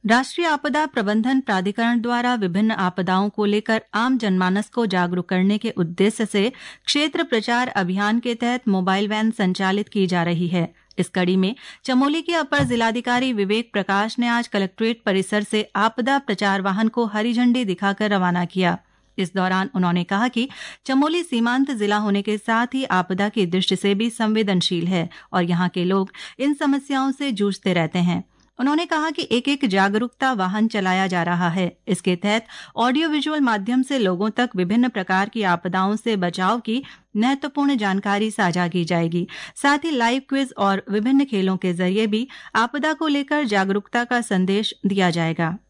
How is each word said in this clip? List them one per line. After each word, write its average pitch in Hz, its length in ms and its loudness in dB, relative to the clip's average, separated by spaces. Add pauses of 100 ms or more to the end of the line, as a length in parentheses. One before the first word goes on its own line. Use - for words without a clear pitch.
राष्ट्रीय 262 420 2
आपदा 294 380 0
प्रबंधन 220 540 0
प्राधिकरण 233 600 0
द्वारा 240 340 0
विभिन्न 208 360 0
आपदाओं 185 580 0
को 208 160 -2
लेकर 214 360 0 (120)
आम 247 240 0
जनमानस 190 520 0
को 240 160 -2
जागरूक 180 440 -2
करने 196 280 2
के 220 120 -4
उद्देश्य 190 560 0
से 208 260 0 (340)
क्षेत्र 302 380 0
प्रचार 240 440 0
अभियान 202 520 0
के 240 160 -2
तहत 247 320 -2
मोबाइल 190 400 2
वैन 214 240 0
संचालित 196 580 0
की 196 180 2
जा 175 160 0
रही 175 240 0
है। 170 260 -2 (240)
इस 180 120 -2
कड़ी 180 280 0
में 190 180 0 (300)
चमोली 277 360 2
के 349 120 -4
अपर 285 300 0
जिलाधिकारी 240 680 0
विवेक 214 400 0
प्रकाश 202 460 0
ने 240 80 0
आज 233 200 0
कलेक्ट्रेट 220 580 -2
परिसर 196 380 0
से 214 320 -4
आपदा 226 440 0
प्रचार 202 420 -2
वाहन 196 260 0
को 233 180 0
हरी 214 280 -2
झंडी 240 320 2
दिखाकर 196 440 -2
रवाना 180 360 2
किया। 175 340 0 (380)
इस 185 180 -4
दौरान 185 400 0
उन्होंने 175 280 2
कहा 202 240 0
कि 247 220 -2 (360)
चमोली 302 380 0
सीमांत 247 480 0
जिला 208 260 0
होने 202 240 0
के 214 160 -2
साथ 233 360 0
ही 262 100 -2
आपदा 185 460 0
की 208 160 0
दृष्टि 180 300 0
से 202 200 0
भी 226 140 0
संवेदनशील 196 800 0
है 170 220 0 (240)
और 180 100 0
यहाँ 175 260 0
के 180 160 -2
लोग 190 260 0 (280)
इन 285 140 2
समस्याओं 277 580 0
से 277 200 -4
जूझते 202 420 0
रहते 170 260 0
हैं। 175 240 0 (360)
उन्होंने 294 260 0
कहा 320 240 0
कि 311 220 -6
एक 233 160 0
एक 285 180 0
जागरूकता 214 680 0
वाहन 208 340 0
चलाया 190 400 0
जा 180 160 0
रहा 175 260 0
है। 175 280 -2 (100)
इसके 185 280 0
तहत 214 300 -2 (300)
ऑडियो 262 340 2
विजुअल 302 320 0
माध्यम 233 400 2
से 269 180 0
लोगों 190 300 0
तक 240 260 0
विभिन्न 208 340 2
प्रकार 202 400 -2
की 226 140 -4
आपदाओं 185 520 0
से 220 200 -2
बचाव 185 440 0
की 233 240 -4 (340)
महत्वपूर्ण 277 600 0
जानकारी 202 540 0
साझा 180 360 0
की 175 180 0
जाएगी। 170 420 0 (280)
साथ 285 220 2
ही 330 140 -2
live 247 380 0
quiz 269 280 -2
और 196 320 0
विभिन्न 247 360 2
खेलों 190 320 0
के 180 160 -2
जरिए 185 340 0
भी 220 200 -2 (280)
आपदा 262 380 0
को 311 140 -2
लेकर 285 360 0
जागरूकता 202 600 0
का 240 180 0
संदेश 196 520 0 (120)
दिया 190 240 2
जाएगा। 165 480 -2 (120)